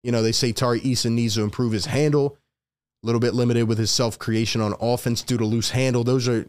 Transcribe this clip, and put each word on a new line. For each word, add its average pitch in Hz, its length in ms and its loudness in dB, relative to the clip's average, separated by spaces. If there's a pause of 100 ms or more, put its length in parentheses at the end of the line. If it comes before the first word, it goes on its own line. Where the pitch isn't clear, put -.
you 123 100 -4
know, 113 120 2
they 113 80 2
say 120 200 0
Tari 120 300 0
Eason 123 300 0
needs 117 240 0
to 110 80 0
improve 110 300 -2
his 98 120 -2
handle, 143 540 0 (640)
a - 20 -8
little 117 160 0
bit 139 140 2
limited 120 320 2
with 113 100 0
his 110 140 0
self-creation 113 720 -2
on 104 200 0
offense 120 400 0
due 123 160 -2
to 110 80 0
loose 110 240 0
handle. 127 340 0
Those 123 240 0
are, 117 220 0